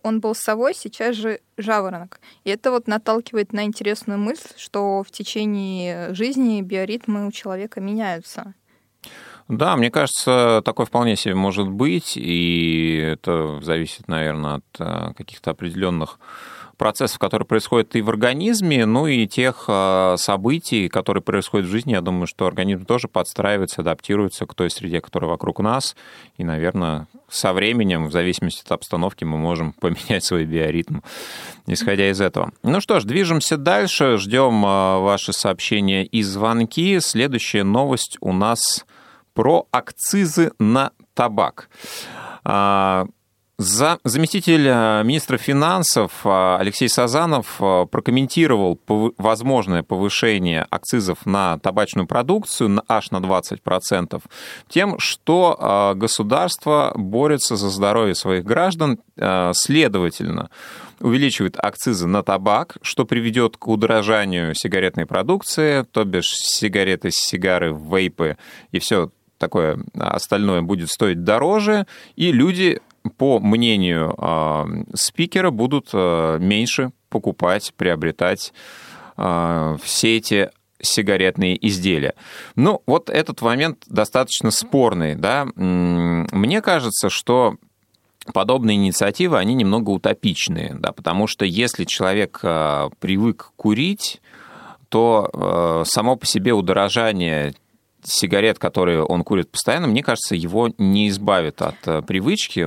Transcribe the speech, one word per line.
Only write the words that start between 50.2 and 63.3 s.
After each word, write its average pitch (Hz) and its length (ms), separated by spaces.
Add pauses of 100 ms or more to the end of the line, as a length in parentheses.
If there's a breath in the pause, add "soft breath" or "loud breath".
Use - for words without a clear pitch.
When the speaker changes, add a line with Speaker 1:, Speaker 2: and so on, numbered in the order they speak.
Speaker 2:
акцизов 92 540
на 95 360
табачную 98 480
продукцию 127 640
на, 101 180
аж 110 240
на 92 100
двадцать 95 400
процентов 90 600 (460 loud breath)
тем, 190 300
что, 170 580
э, 101 400
государство 135 1000
борется 120 580
за 101 140
здоровье 101 480
своих 92 280
граждан, 151 540 (180)
э, 92 380
следовательно, 98 960 (480 loud breath)
увеличивает 120 600
акцизы 98 500
на 95 160
табак, 101 580
что - 220
приведёт 117 520